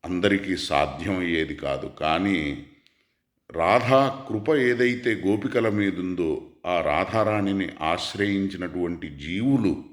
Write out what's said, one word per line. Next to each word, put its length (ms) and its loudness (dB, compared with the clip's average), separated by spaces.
అందరికీ 520 2
సాధ్యమయ్యేది 960 -2
కాదు. 320 -6
కానీ 760 -2
రాధా 800 4
కృప 260 0
ఏదైతే 600 2
గోపికల 540 0
మీదుందో, 840 -2
ఆ 160 0
రాధారాణిని 880 0
ఆశ్రయించినటువంటి 1300 -2
జీవులు 840 0